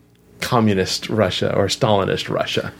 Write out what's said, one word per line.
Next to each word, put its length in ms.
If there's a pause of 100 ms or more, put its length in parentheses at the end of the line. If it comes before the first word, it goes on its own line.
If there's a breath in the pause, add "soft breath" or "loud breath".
(400)
communist 680
Russia 460
or 120
Stalinist 600
Russia. 520